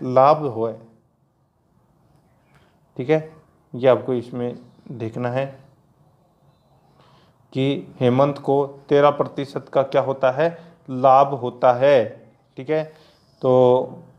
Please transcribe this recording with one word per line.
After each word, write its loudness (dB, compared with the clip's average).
लाभ 4
हुआ -6
है, -16
ठीक -8
है। -2
ये 2
आपको 0
इसमें -8
देखना -8
है -6
कि -6
हेमंत 2
को -2
तेरह 4
प्रतिशत -8
का 0
क्या 0
होता -2
है, -4
लाभ 4
होता 0
है। 0
ठीक -14
है, -4
तो 2